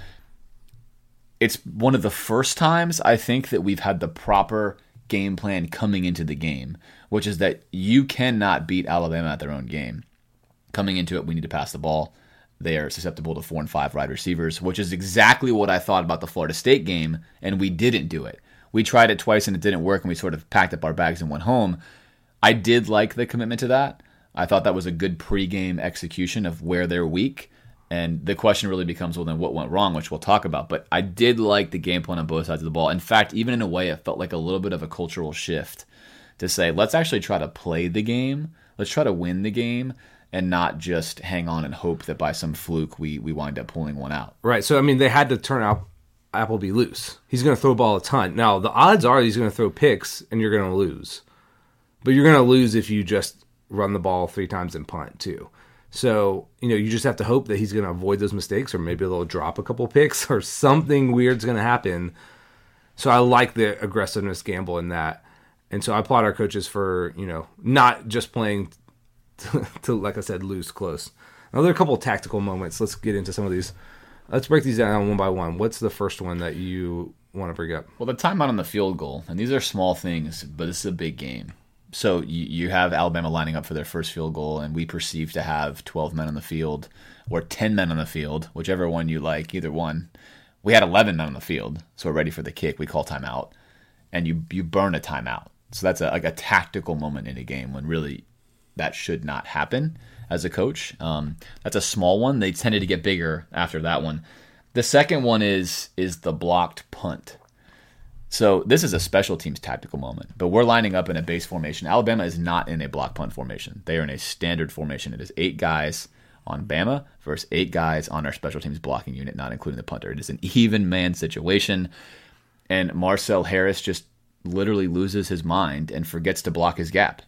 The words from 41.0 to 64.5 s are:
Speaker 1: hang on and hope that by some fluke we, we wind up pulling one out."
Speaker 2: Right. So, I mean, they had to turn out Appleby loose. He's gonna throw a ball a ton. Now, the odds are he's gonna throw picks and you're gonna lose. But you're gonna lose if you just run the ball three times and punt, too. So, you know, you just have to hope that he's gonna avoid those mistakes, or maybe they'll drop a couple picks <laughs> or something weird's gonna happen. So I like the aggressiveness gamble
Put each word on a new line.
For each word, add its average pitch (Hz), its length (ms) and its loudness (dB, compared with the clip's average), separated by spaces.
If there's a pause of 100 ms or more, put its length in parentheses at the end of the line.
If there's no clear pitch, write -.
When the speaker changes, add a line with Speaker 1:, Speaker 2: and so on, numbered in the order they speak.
Speaker 1:
hang 87 260 -4
on 82 180 -2
and 69 80 -8
hope 85 300 -4
that 76 140 -8
by 76 160 -2
some 80 200 -6
fluke 80 460 -4
we, 76 180 -6
we 78 140 -6
wind 73 260 -6
up - 100 -10
pulling 73 280 -8
one 67 160 -8
out." - 320 -8
Speaker 2:
Right. 113 200 2
So, 147 140 4
I 135 40 6
mean, 139 180 6
they 135 100 6
had 139 200 6
to 123 80 2
turn 123 260 -2
out 107 240 2 (460)
Appleby 104 380 -2
loose. - 460 -2 (100)
He's 123 140 0
gonna 139 140 6
throw 139 160 4
a 123 40 6
ball 110 200 4
a 92 60 0
ton. 95 340 0
Now, 107 240 4
the 101 120 0
odds 165 340 8
are 127 160 8
he's 110 160 4
gonna 113 120 2
throw 104 200 2
picks - 600 2
and 113 100 0
you're 110 160 2
gonna 95 200 2
lose. 85 460 -2 (800)
But 131 100 4
you're 143 120 8
gonna 151 160 10
lose 123 340 6
if 107 140 0
you 104 140 2
just 98 420 -2 (240)
run 101 240 0
the 98 60 0
ball 90 280 0
three 92 200 -6
times 90 280 -6
and 76 120 -10
punt, 73 320 -12
too. - 300 -10 (400)
So, 104 580 2 (140)
you 120 80 0
know, 113 60 4
you 104 140 2
just 113 160 0
have 127 100 2
to 107 80 -4
hope 120 240 2
that 104 100 0
he's 104 160 -2
gonna 101 160 0
avoid 95 300 0
those 101 140 0
mistakes, 101 420 -2
or - 20 0
maybe 85 260 -2
they'll 90 220 -2
drop 78 320 -4
a 101 60 -6
couple 120 240 -4
picks - 420 2
<laughs> - 0 -
or 117 100 4
something 139 720 4
weird's 123 320 4
gonna 113 180 0
happen. 90 520 0 (840)
So - 140 0
I 123 80 10
like 123 380 6
the 104 280 2
aggressiveness 98 580 -2
gamble 90 360 -4